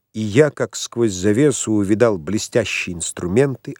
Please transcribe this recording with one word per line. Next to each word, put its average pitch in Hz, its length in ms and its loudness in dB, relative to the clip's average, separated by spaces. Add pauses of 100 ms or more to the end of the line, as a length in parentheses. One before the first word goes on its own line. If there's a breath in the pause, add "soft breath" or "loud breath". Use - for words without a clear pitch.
(120)
и 113 80 -6
я, 110 300 2
как - 260 -6
сквозь 117 360 -2
завесу, 107 600 2
увидал 104 460 2
блестящие 95 760 -4
инструменты, 107 840 -2